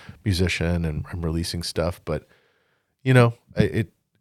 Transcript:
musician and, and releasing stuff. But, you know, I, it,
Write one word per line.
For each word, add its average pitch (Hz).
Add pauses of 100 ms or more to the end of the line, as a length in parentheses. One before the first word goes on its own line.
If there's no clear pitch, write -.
(240)
musician 85
and, 76
and 87
releasing 85
stuff. -
But, 78 (800)
you 131
know, 120 (240)
I, 107
it, - (300)